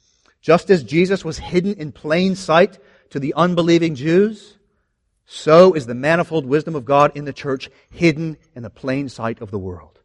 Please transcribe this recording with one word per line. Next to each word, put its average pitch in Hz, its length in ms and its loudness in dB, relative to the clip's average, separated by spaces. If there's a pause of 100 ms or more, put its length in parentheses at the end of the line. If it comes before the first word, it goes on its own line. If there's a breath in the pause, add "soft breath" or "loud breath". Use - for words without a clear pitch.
(420)
just 170 300 2
as 165 120 4
Jesus 180 400 0
was 160 140 -10
hidden 180 360 -4
in 151 180 -12
plain 180 440 -2
sight 170 440 0 (320 soft breath)
to 143 80 -8
the 139 160 -6
unbelieving 170 580 0
Jews, 175 640 -2 (680)
so 175 480 6
is 147 120 -6
the 120 80 -8
manifold 156 520 -2
wisdom 156 300 -2
of 127 80 -8
God 143 320 2
in 147 100 -12
the 135 80 -10
church 139 360 -8 (200 soft breath)
hidden 160 480 -2 (180)
in 117 80 -14
the 101 80 -14
plain 135 360 -6
sight 113 320 -8
of 104 120 -14
the 107 80 -6
world. 92 460 -14